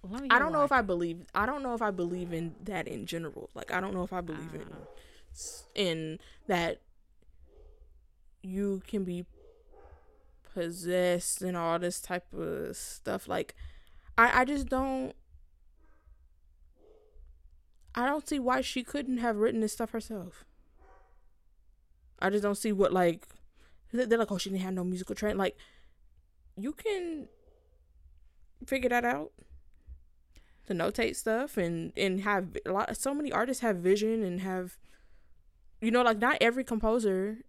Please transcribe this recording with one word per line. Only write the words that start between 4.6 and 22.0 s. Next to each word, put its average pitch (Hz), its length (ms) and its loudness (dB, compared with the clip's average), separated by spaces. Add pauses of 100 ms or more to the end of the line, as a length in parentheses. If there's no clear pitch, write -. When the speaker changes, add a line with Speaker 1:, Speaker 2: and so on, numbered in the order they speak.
Speaker 1:
Ah. 156 260 -14 (460)
Speaker 2:
s-, - 320 -12 (100)
in 160 440 -2 (280)
that 170 340 0 (1600)
you 196 460 -2
can 202 160 -2
be 180 220 -4 (1300)
possessed 180 880 0
and 180 160 -2
all 165 200 2
this 175 220 -2
type 180 340 -6
of 165 420 -4
stuff. - 520 -6
Like, - 260 -2 (640)
I, 247 240 8
I 262 40 6
just 277 240 -2
don't, 262 440 -2 (2750)
I 240 140 0
don't 294 200 0
see 294 120 0
why 254 220 2
she 247 220 -4
couldn't 254 340 -2
have 233 200 2
written 220 240 4
this 214 120 0
stuff - 180 -4
herself. 202 540 -8 (1700)